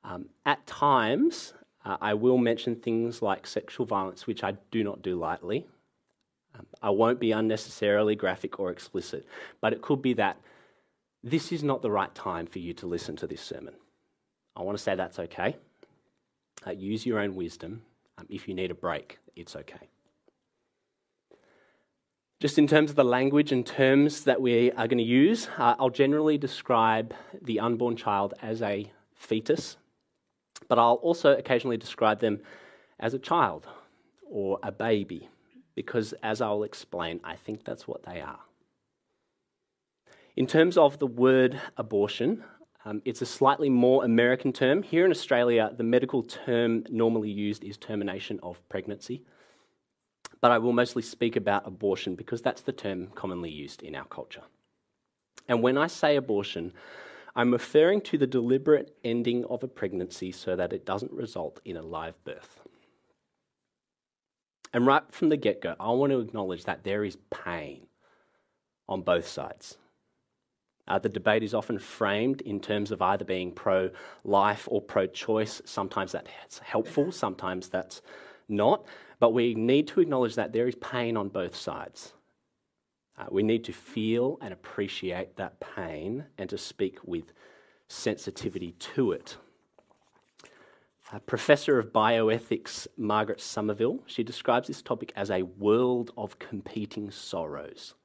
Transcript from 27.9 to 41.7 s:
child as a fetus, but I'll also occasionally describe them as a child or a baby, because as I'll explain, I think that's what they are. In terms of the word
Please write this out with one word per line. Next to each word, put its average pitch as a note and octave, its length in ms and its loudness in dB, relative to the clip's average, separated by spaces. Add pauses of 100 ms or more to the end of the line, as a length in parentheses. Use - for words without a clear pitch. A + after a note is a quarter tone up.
child G2+ 460 0
as A2+ 200 -6
a G#2 300 -4 (240)
fetus, A2+ 640 -2 (880)
but A#2+ 100 4
I'll A#2+ 180 8
also E3 420 4
occasionally A#2+ 400 0
describe G#2+ 420 2
them G#2 220 2 (580)
as A2+ 140 -2
a C3 60 -4
child A#2 460 0 (640)
or G2 320 -2
a G2 120 -8
baby, G#2 560 -2 (440)
because A2 380 -4 (100)
as A2 200 -2
I'll G#2 220 0
explain, E2+ 600 -8
I E2 140 -12
think - 260 -10
that's - 240 -10
what - 160 -10
they F2 160 -12
are. C#2 220 -12 (1900)
In C3 120 0
terms E3+ 320 6
of C#3+ 180 6
the C#3+ 80 0
word B2+ 560 4 (160)